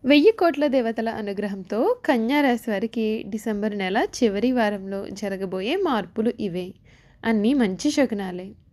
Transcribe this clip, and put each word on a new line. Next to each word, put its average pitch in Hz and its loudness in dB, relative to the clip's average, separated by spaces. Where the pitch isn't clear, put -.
వెయ్యి 294 8
కోట్ల 330 2
దేవతల 226 0
అనుగ్రహంతో 208 -2
కన్యా 254 2
రాశి 240 0
వారికి 220 -2
డిసెంబర్ 208 -4
నెల 202 0
చివరి 226 2
వారంలో 202 -2
జరగబోయే 196 -4
మార్పులు 233 -2
ఇవే. 180 -6
అన్నీ 226 2
మంచి 226 2
శకునాలే. 196 -2